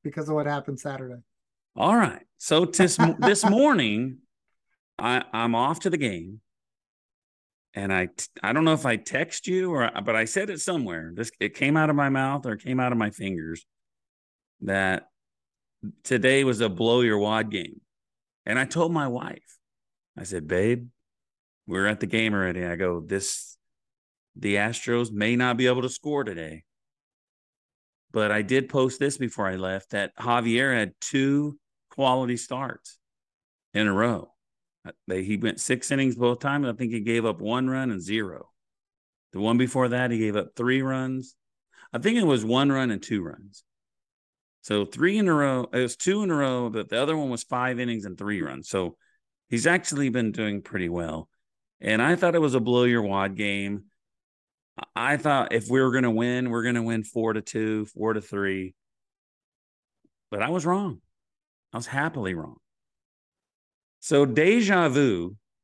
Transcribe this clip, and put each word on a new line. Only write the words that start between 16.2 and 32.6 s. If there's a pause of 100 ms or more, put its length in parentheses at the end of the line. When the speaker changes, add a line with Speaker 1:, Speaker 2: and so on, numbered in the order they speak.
Speaker 2:
was
a
blow
your
wad
game. (640)
And
I
told
my
wife, (600)
I
said,
"Babe, (760)
we're
at
the
game
already."
I
go,
"This, (800)
the
Astros
may
not
be
able
to
score
today." (1500)
But
I
did
post
this
before
I
left,
that
Javier
had
two (340)
quality
starts (760)